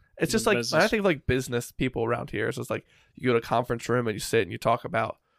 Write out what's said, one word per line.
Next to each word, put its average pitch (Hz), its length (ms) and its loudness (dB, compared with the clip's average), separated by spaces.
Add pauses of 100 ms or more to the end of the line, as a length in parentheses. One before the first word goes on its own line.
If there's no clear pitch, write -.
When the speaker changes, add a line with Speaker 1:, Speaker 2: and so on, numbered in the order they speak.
(180)
Speaker 1:
It's 160 140 0
just, 220 140 2
Speaker 2:
In 233 40 4
Speaker 1:
like, 208 80 4
Speaker 2:
business. 156 260 2
Speaker 1:
I 220 40 4
think, 214 160 0
like, 175 220 2
business 123 460 -2
people 123 320 -2
around 117 260 -2
here, 107 180 -2
it's 123 100 -4
just, 120 120 -6
like, 110 160 -4 (300)
you - 120 -4
go 123 40 4
to 117 60 6
a 113 40 -6
conference 120 460 -2
room 120 180 2
and 107 80 -2
you 101 60 -8
sit - 220 2
and 90 100 -4
you 113 60 -8
talk - 260 0
about 113 340 -2 (200)